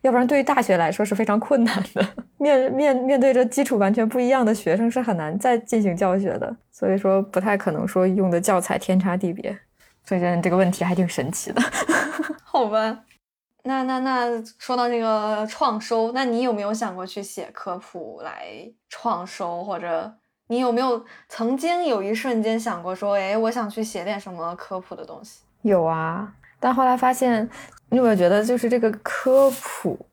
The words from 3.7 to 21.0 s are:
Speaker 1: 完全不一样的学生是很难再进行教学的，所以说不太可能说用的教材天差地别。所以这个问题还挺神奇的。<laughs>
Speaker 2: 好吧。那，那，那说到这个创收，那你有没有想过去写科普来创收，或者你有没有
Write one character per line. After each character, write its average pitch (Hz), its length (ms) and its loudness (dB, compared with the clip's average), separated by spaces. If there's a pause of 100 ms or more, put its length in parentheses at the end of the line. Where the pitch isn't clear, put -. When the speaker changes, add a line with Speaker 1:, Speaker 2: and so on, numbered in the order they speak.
Speaker 1:
完 196 140 4
全 226 160 2
不 247 120 0
一 247 80 2
样 254 180 4
的 220 80 4
学 175 220 0
生 226 120 2
是 247 140 0
很 220 140 0
难 156 240 -4
再 240 180 2
进 226 240 0
行 180 140 0
教 185 200 2
学 196 220 -2
的， - 160 -6 (160)
所 190 220 0
以 196 40 2
说 196 240 2
不 196 200 -2
太 202 160 0
可 190 160 -2
能 185 160 -4
说 185 180 2
用 190 240 2
的 170 100 2
教 190 200 2
材 - 180 -2
天 190 220 2
差 180 160 0
地 185 160 -2
别。 196 260 -8 (460)
所 196 120 -2
以 180 40 0 (200)
这 185 80 0
个 175 80 2
问 185 140 4
题 185 140 -2
还 180 100 0
挺 180 140 2
神 156 240 -4
奇 - 180 -8
的。 - 100 -2 (420)
<laughs> 311 420 -6
Speaker 2:
好 254 220 0
吧。 220 340 -2 (640)
那， 262 180 -2
那， 262 160 -2
那 247 440 -2 (140)
说 254 200 -4
到 247 120 0
这 240 120 0
个 214 500 0
创 226 300 0
收， 226 320 -2
那 269 120 -2
你 240 180 0
有 254 100 0
没 208 100 -4
有 208 100 -2
想 220 220 -4
过 185 100 -10
去 190 160 -10
写 202 320 -12
科 180 240 -8
普 165 460 -16
来 - 240 -12 (420)
创 185 380 -4
收， 175 360 -8
或 190 160 -6
者 170 320 -4 (360)
你 233 140 -2
有 240 120 0
没 240 80 0
有 240 240 -2 (240)